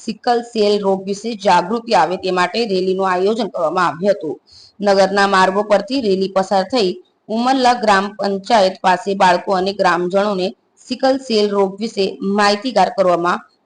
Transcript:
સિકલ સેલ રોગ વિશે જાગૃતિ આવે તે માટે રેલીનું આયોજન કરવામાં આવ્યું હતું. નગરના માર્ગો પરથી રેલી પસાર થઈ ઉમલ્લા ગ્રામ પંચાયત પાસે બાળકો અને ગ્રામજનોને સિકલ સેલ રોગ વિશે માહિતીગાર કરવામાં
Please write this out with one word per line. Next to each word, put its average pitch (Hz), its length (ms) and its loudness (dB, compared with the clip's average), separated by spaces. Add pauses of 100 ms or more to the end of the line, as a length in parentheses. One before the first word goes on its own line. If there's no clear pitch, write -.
સિકલ 240 340 -2 (140)
સેલ 208 220 2 (120)
રોગ 190 220 0
વિશે 202 220 -6 (140)
જાગૃતિ 208 500 0
આવે 175 300 2
તે 185 140 -2
માટે 180 340 0
રેલીનું 185 380 0
આયોજન 196 440 -2
કરવામાં 175 340 0
આવ્યું 180 280 -2
હતું. 147 180 -8 (460)
નગરના 196 540 2
માર્ગો 190 360 2
પરથી 208 380 0
રેલી 190 280 0
પસાર 190 360 0
થઈ 220 180 0 (380)
ઉમલ્લા 247 460 0 (100)
ગ્રામ 202 340 2
પંચાયત 196 640 0
પાસે 185 280 0 (120)
બાળકો 180 380 2
અને 190 200 -2
ગ્રામજનોને 185 680 0 (380)
સિકલ 262 280 0 (140)
સેલ 208 180 2 (100)
રોગ 196 140 2 (100)
વિશે 202 240 -4 (320)
માહિતીગાર 208 600 2
કરવામાં 180 440 0 (240)